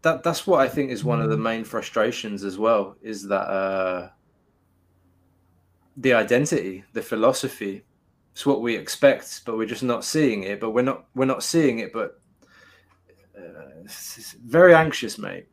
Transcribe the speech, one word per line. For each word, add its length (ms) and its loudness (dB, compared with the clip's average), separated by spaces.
that, 220 0
that's 240 -2
what 120 4
I 80 4
think 220 -2
is 140 -6
one 180 0
of 80 0
the 80 2
main 260 -2
frustrations 800 -4
as 140 -6
well, 460 0
is 240 -12
that, 200 -2
uh, 640 -2
the 160 4
identity, 680 0
the 80 -6
philosophy. 800 -2
It's 140 -12
what 160 2
we 140 -2
expect, 720 0
but 120 -6
we're 100 -2
just 160 -8
not 220 -2
seeing 380 0
it. 180 -8
But 100 -4
we're 120 2
not, 300 -4
we're 120 0
not 180 -2
seeing 360 0
it. 120 -10
But, 300 -8
uh, 40 -20
it's, 340 -16
it's 160 -18
very 400 8
anxious, 440 2
mate. 360 -12